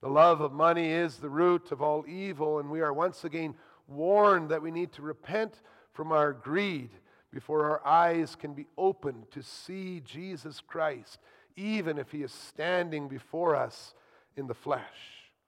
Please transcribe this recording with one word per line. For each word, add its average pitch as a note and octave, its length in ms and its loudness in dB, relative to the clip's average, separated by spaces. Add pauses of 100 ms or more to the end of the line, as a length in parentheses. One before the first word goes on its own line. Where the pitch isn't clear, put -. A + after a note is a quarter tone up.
The C3 80 -8
love D#3 320 8
of D3 120 -2
money E3 400 2
is E3 240 -2
the C#3 140 -10
root E3+ 420 2
of C#3 100 -4
all D3+ 240 0
evil, D#3 540 -4
and C#3+ 100 -8
we D#3+ 120 -2
are D3+ 100 0
once E3 320 -2
again D#3+ 300 -6 (340)
warned F3 600 4
that D#3 120 0
we D#3+ 80 -8
need E3+ 220 -6
to C#3+ 100 -18
repent F#3 600 -6 (300)
from D#3 200 -6
our D3+ 200 4
greed C#3 580 -4 (420)
before D3+ 360 -2
our D3+ 160 -2
eyes E3 520 4
can D3 180 -12
be C#3 120 -12 (100)
opened D3 560 -2
to C#3+ 100 -12
see F#3 580 -12
Jesus D#3 600 -12
Christ, D3+ 580 -6 (380)
even F#3+ 420 -2
if C3+ 140 -8
he D3 100 -6
is C3 100 -8
standing D#3+ 760 -4
before D3+ 480 0
us - 380 -6 (420)
in C#3 100 -8
the A#2+ 80 -6
flesh. - 760 -8 (160)